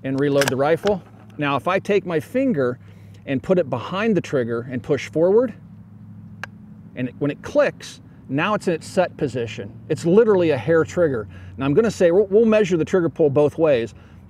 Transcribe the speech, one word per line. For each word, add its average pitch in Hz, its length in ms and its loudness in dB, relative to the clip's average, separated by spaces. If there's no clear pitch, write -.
and 135 160 -4
reload 139 280 2
the 131 100 -2
rifle. 165 440 0
Now, 143 160 0
if 135 120 -4
I 190 120 2
take 196 260 -2
my 170 140 -2
finger 147 580 -2
and 139 160 -4
put 190 160 0
it 160 100 0
behind 185 480 -2
the 165 60 0
trigger 117 480 -4
and 127 140 -8
push - 260 -2
forward, 202 460 2
and 127 120 -6
it, 120 100 -14
when 143 140 -4
it - 100 -10
clicks, - 600 -4
now 170 220 -2
it's 202 140 -4
in 175 80 0
its - 100 -8
set - 320 -2
position. 117 560 -6
It's 156 160 -4
literally 185 460 4
a 139 60 0
hair 156 260 2
trigger. 139 440 -2
Now 135 80 -6
I'm 143 80 0
gonna 220 160 2
say, 175 220 2
we'll, 196 160 4
we'll 220 180 4
measure 214 320 4
the 156 80 0
trigger 175 240 2
pull 147 220 2
both 147 260 2
ways, 139 380 2